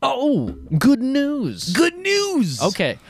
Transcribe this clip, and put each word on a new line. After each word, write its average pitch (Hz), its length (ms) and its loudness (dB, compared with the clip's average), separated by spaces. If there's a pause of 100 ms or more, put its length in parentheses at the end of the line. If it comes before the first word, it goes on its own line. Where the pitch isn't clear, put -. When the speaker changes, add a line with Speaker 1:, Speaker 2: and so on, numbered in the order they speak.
Speaker 1:
oh, 240 540 0 (240)
good 240 220 4
news. 262 720 -2
Speaker 2:
Good 339 240 2
news! 370 680 0
Speaker 1:
Okay, 160 340 -2 (120)